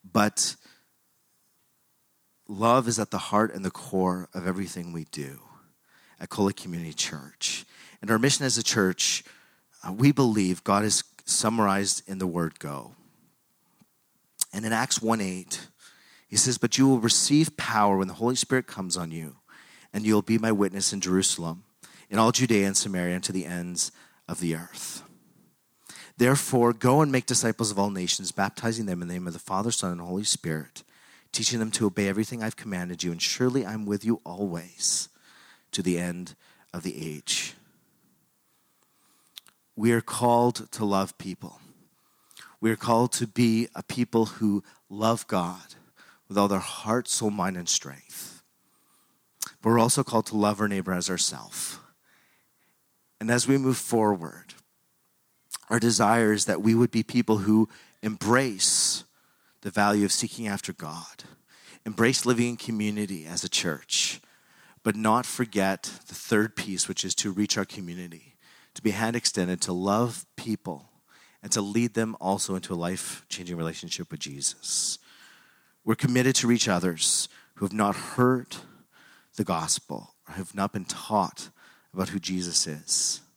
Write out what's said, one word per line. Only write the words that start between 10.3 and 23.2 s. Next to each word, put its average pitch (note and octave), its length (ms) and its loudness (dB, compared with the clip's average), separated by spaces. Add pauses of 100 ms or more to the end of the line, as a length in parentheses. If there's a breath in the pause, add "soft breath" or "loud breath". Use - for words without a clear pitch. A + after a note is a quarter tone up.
God G2+ 200 2
is G#2+ 200 0 (200)
summarized G2+ 840 0
in F#2+ 100 -8
the F#2 80 -2
word E2+ 320 -2
go. C#2 380 -12 (1600)
And G#2 140 -6
in A2+ 60 0
Acts A2+ 280 0
one A2+ 200 2
eight, F#2 480 -8 (600 soft breath)
he G2+ 80 -4
says, A#2+ 220 2
"But - 180 0
you C3+ 120 8
will C3 120 6
receive D3 560 4
power G#2 400 4
when F#2+ 120 2
the F2 60 -10
Holy A#2 220 0
Spirit B2+ 300 0
comes F#2 300 -6
on E2+ 160 -6
you, D#2+ 280 -10 (520 loud breath)
and G#2+ 120 -4
you'll G#2+ 160 6
be G#2+ 160 0
my A2+ 160 2
witness G2 400 0
in G2 80 -6
Jerusalem, F2+ 640 0 (460 loud breath)
in G2+ 80 0
all A2+ 140 4
Judea A2+ 340 4
and G2 100 0
Samaria, F2+ 380 -2
and F2+ 100 -6